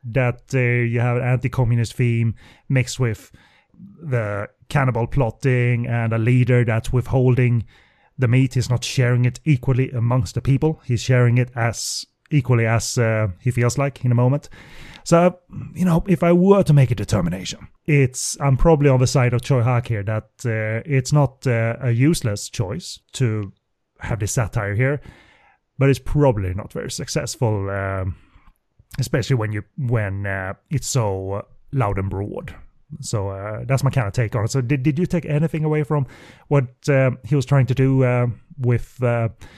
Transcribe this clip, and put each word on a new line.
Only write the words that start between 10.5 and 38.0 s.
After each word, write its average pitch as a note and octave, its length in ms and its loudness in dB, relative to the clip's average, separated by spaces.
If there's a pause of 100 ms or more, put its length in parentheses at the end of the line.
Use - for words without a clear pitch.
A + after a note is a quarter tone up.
He's A#2 160 -2
sharing B2 380 4
it B2 160 0
as - 500 -4 (240)
equally B2 380 2
as, A2+ 300 0
uh, A2 320 0 (120)
he B2+ 100 -2
feels A#2+ 280 0
like C#3 260 -4
in B2 60 2
a A#2 40 4
moment. B2+ 320 2 (560)
So, F3 360 4 (340)
you E3+ 120 -2
know, E3+ 220 2
if F3 160 2
I E3+ 100 4
were F#3+ 300 6
to D#3 100 4
make C3+ 180 6
a A2 40 0
determination, F#2+ 720 -4 (180)
it's, C#3 540 0
I'm C#3 180 2
probably D3 320 6
on B2+ 100 4
the B2 80 4
side B2 260 2
of A#2 80 0
Choi B2 220 0
Hak A#2+ 240 0
here G#2 160 -4
that, A2 260 -6 (160)
uh, A2 400 -4
it's C3+ 280 0
not, C#3+ 340 2
uh, A#2 340 0
a B2 100 0
useless A#2 580 0
choice A2 500 -8 (140)
to G#2+ 380 -2 (480)
have A2 200 -6
this G#2 140 -4
satire G2+ 420 -4
here, C3+ 260 -2 (800)
but C3+ 100 2
it's B2+ 100 2
probably A2 540 0
not G#2+ 200 -8
very - 180 -8
successful, G#2+ 800 -4
um, F#2+ 460 -4 (800)
especially C3 380 -2
when G#2+ 160 -2
you, G#2 120 -6 (140)
when, G#2+ 480 -2
uh, G2 280 -4 (180)
it's C#3 160 -4
so, G2 460 -2
uh, G2+ 80 -6 (300)
loud G2+ 280 -2
and F#2+ 100 -4
broad. - 460 -8 (460)
So, G2 280 -6
uh, G#2+ 360 -10
that's C3 180 0
my C3+ 80 2
kind A2+ 160 -2
of F#2+ 60 -6
take A2+ 220 -2
on G#2+ 100 0
it. - 60 -4
So C3+ 100 -2
did, B2+ 200 -2
did C#3+ 160 0
you F3+ 80 0
take D#3+ 200 -4
anything D#3 380 -2
away D3+ 200 0
from D3 240 0 (400)
what, C#3+ 200 2 (220)
uh, C3+ 220 4 (120)
he D3+ 120 0
was C3+ 100 2
trying C3+ 220 4
to B2+ 80 0
do, C3 280 4